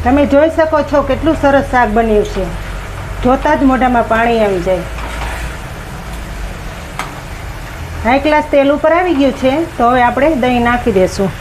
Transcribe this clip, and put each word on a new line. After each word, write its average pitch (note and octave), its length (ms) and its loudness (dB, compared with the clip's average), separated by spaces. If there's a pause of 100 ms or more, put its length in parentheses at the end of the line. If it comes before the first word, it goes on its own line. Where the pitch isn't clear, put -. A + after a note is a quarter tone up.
તમે C#4 220 4
જોઈ C#4+ 240 4
શકો D#4+ 320 2
છો C#4+ 200 0
કેટલું C4+ 380 0
સરસ C#4 300 2
શાક B3 180 2
બન્યું G#3+ 360 2
છે, F#3+ 220 -4 (800)
જોતાં C4 340 2
જ D#4+ 40 0
મોઢામાં B3 460 2
પાણી A#3 320 2
આવી G3 220 0
જાય. F3 220 0 (3250)
હાઈ C4 160 4
ક્લાસ D4+ 240 2
તેલ C#4+ 280 4
ઉપર D4+ 200 2
આવી F4+ 220 2
ગયું C4+ 180 4
છે, C4 200 0 (260)
તો A#3+ 120 4
હવે B3 120 4
આપણે C4 320 2
દહીં B3 280 0
નાખી A#3+ 300 2
દેશું. F#3+ 380 2 (100)